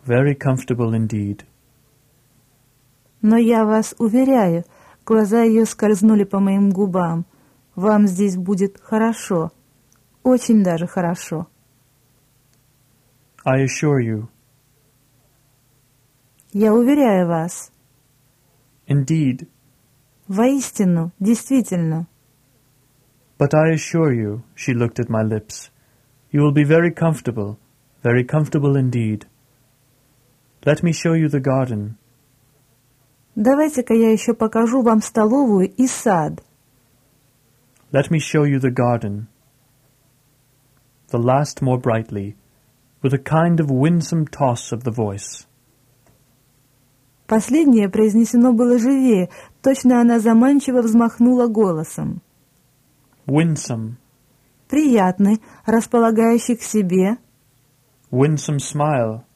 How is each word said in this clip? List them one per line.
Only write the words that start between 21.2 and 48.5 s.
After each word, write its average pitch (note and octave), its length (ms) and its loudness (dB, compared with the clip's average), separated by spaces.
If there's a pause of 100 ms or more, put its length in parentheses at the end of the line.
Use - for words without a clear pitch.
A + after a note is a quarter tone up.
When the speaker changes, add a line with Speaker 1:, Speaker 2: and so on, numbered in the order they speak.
Speaker 1:
But C#3+ 160 0
I D#3 200 2
assure D#3+ 400 -2
you, A2 300 -4 (120)
she - 180 -4
looked A#2 260 -2
at A#2 100 -4
my A2 120 -2
lips, A2 480 -6 (600)
you D3 100 0
will D3 120 2
be D3 100 2
very E3 280 2
comfortable, A2+ 640 -4 (440)
very B2 220 2
comfortable C#3+ 540 0
indeed. A#2 480 -2 (1400)
Let D3 160 0
me E3+ 120 0
show E3 200 -2
you D#3+ 140 2
the C#3+ 140 -2
garden. B2+ 560 -4 (1400)
Speaker 2:
Давайте-ка C4 580 0
я A3+ 180 4
ещё A3 220 0
покажу A3+ 480 0
вам A3 200 2
столовую G#3+ 680 0
и - 180 0
сад. D#3+ 540 -2 (1500)
Speaker 1:
Let C#3+ 180 0
me D#3+ 100 0
show D3 260 -2
you C#3 140 0
the C3 120 0
garden. A#2 560 -2 (1800)
The A#2+ 100 -4
last B2+ 420 0
more B2+ 160 0
brightly, A2 600 -6 (640)
with C3 120 0
a C3+ 60 -2
kind E3 400 0
of D3+ 100 -2
winsome D#3+ 560 0
toss - 460 -4
of A2+ 140 -8
the A#2+ 60 -4
voice. G#2 540 -8 (1800)
Speaker 2:
Последнее A#3 600 2
произнесено A3+ 640 2